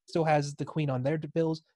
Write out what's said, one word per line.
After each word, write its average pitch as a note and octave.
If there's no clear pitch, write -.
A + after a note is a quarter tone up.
still E3+
has D3
the C#3+
queen D3+
on B2+
their D3+
bills. D#3+